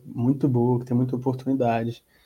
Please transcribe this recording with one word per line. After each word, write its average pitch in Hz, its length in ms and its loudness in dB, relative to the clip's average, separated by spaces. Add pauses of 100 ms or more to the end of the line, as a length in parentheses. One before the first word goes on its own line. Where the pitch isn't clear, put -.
muito 135 440 0
boa, 120 300 2
que 123 80 -6
tem 123 100 0
muita 127 200 0
oportunidade. 123 880 -2 (220)